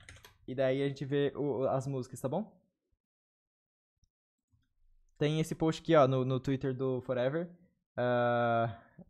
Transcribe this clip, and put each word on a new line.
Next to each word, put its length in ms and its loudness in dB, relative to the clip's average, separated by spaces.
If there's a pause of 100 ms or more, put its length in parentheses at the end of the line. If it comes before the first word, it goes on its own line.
(480)
E 80 -10
daí 260 0
a 60 0
gente 180 -6
vê 300 0
o, 240 -2
o, 100 0
as 160 0
músicas, 340 -8
tá 80 -4
bom? 320 -6 (2500)
Tem 240 0
esse 140 -2
post 280 0
aqui, 140 4
ó, 120 8
no, 180 2
no 140 -2
Twitter 360 -2
do 260 -4
Forever. 480 -2 (460)
Ah, 840 0 (280)